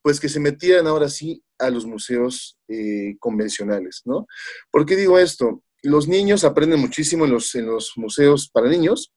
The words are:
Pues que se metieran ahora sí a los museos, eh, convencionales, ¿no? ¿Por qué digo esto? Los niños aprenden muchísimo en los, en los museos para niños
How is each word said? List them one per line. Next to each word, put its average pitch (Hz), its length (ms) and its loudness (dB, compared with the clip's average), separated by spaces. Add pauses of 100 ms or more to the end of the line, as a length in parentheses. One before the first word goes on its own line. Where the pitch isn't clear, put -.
Pues 147 180 0
que 151 80 -6
se 147 140 -4
metieran 165 440 2
ahora 156 220 0
sí 156 340 -10 (160)
a 131 120 0
los 120 160 -4
museos, 120 720 -6 (100)
eh, 104 500 -6
convencionales, 104 840 -6
¿no? 165 240 -6 (420)
¿Por - 160 2
qué 190 120 0
digo 185 200 4
esto? 139 460 0 (180)
Los 147 280 2
niños 202 340 2
aprenden 156 380 2
muchísimo 156 420 -2
en 139 80 2
los, 117 240 -2
en 113 120 -4
los 113 280 -6
museos 143 540 2
para 120 200 2
niños 175 480 0